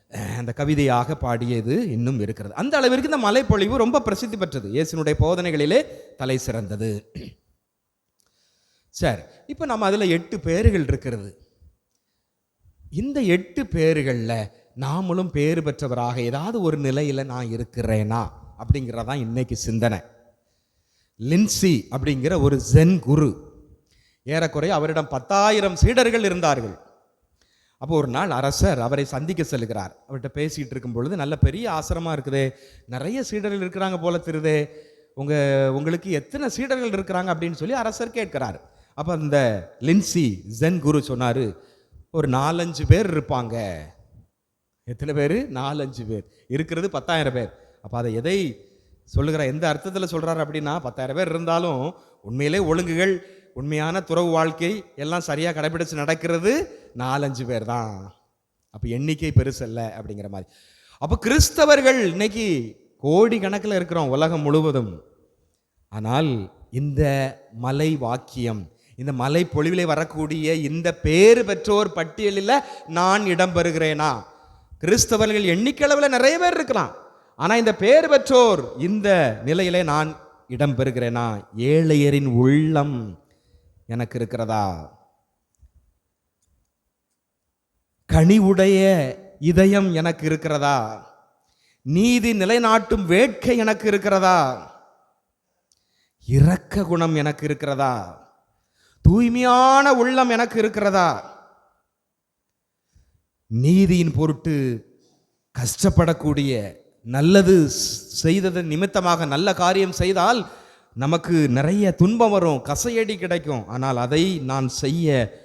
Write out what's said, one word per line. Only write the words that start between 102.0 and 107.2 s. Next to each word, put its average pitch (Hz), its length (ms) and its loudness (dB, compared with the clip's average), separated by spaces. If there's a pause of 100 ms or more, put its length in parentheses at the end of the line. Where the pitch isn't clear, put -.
நீதியின் 170 680 4
பொருட்டு 143 680 -2 (760)
கஷ்டப்படக்கூடிய, 143 1160 0 (280)
நல்லது 165 640 6